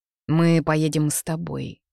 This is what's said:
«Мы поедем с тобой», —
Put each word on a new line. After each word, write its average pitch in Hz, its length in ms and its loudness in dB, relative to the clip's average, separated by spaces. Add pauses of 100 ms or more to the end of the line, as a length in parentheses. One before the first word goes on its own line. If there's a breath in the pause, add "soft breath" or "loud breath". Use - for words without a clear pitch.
(280)
«Мы 165 360 4
поедем 156 460 0
с - 140 -4
тобой», — 160 580 -8 (120)